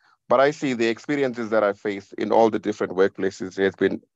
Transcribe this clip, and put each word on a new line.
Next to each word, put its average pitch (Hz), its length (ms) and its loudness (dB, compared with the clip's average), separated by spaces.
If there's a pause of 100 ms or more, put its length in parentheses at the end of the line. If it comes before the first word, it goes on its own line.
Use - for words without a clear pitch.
(280)
But 127 120 2
I 139 120 4
see 151 220 -4
the 117 140 0
experiences 120 640 -4
that 107 140 2
I 101 100 2
face 101 400 -8
in 104 180 -4
all 110 180 6
the 110 80 -2
different 101 360 -4
workplaces 95 640 -2
has 98 180 0
been - 260 0 (140)